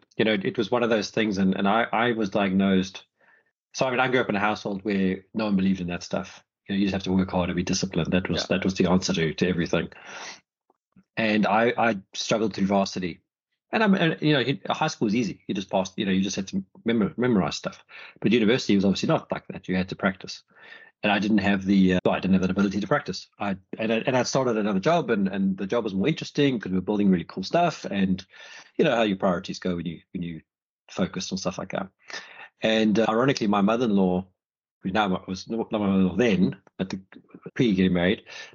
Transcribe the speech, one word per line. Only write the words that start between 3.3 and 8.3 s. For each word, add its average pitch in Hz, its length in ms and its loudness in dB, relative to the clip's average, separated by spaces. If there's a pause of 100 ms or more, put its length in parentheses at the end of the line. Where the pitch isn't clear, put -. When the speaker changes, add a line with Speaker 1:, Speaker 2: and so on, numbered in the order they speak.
Speaker 1:
So, 135 120 0
I 131 40 0
mean, 123 100 0
I 131 80 2
grew 127 120 2
up 113 80 0
in 104 80 0
a 98 40 -2
household 104 440 -2
where 95 400 0 (100)
no 110 120 -2
one 101 100 2
believed 95 240 2
in 87 80 -6
that 87 140 -6
stuff. - 420 -8 (240)
You 101 60 -4
know, 98 40 0
you 101 80 2
just 95 80 0
have 95 100 -4
to 92 80 -2
work 92 180 2
hard 87 180 0
and 85 80 -6
be 87 60 0
disciplined. 92 500 -2
That 90 160 0
was, 82 140 -2